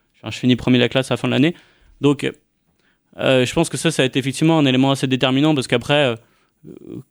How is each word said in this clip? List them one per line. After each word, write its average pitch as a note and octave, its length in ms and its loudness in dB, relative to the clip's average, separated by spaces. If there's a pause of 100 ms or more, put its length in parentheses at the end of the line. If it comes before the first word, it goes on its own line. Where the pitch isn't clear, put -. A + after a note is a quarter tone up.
(160)
enfin, A2 140 -14
je - 80 -12
finis B2+ 180 2
premier B2+ 220 2
de A#2+ 40 4
la A#2+ 60 2
classe C3 220 -2
à B2+ 40 0
la - 20 -4
fin C3 120 -6
de B2 40 -2
l'année. C#3+ 220 0 (460)
Donc, C#3 300 0 (840)
euh, B2+ 300 2
je - 80 -8
pense E3 140 0
que - 80 -10
ça, E3 140 -2
ça D3 120 -2
a - 20 4
été B2+ 140 -2
effectivement D#3+ 400 0
un D3 80 4
élément C3 240 2
assez C#3 160 -2
déterminant C3+ 480 0
parce C3 120 -4
qu'après, C3 480 0 (520)
euh, - 440 -16